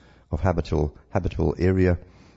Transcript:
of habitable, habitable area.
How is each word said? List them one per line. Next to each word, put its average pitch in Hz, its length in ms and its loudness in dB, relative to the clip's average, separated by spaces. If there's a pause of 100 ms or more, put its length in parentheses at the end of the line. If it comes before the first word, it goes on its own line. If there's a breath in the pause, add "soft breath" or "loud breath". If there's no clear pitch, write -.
(320 soft breath)
of 80 100 -4
habitable, 80 540 -2 (140 loud breath)
habitable 82 480 -2
area. 92 400 2 (400 loud breath)